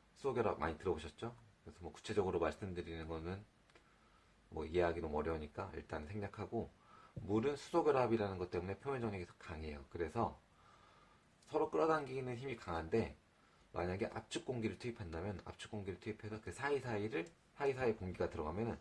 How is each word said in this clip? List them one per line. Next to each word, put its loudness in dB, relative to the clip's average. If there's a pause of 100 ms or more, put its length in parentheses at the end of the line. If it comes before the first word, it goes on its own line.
(200)
수소결합 4
많이 0
들어보셨죠? -2 (300)
그래서 -16
뭐 -10
구체적으로 2
말씀드리는 -2
거는 -4 (1080)
뭐 -4
이해하기 4
너무 0
어려우니까 -2
일단 -6
생략하고, -4 (440)
물은 2
수소결합이라는 4
것 -2
때문에 0
표면 -2
정력이 -2
더 -18
강해요. -8
그래서 0 (1080)
서로 2
끌어당기는 2
힘이 -6
강한데, 2 (560)
만약에 0
압축 -4
공기를 -2
투입한다면, -6
압축 -12
공기를 -6
투입해서 -6
그 -8
사이사이를, 0 (280)
사이사이 2
공기가 -2
들어가면은 -2